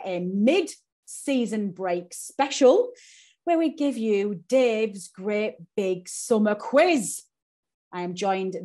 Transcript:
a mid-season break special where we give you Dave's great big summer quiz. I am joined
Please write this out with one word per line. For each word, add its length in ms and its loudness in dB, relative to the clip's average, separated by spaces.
a 160 -6
mid-season 1500 -2
break 420 -6
special 760 2
where 140 2
we 160 0
give 220 -2
you 520 0
Dave's 600 0
great 480 -4
big 320 -2
summer 460 0
quiz. 680 0
I 100 -8
am 120 -6
joined 500 -2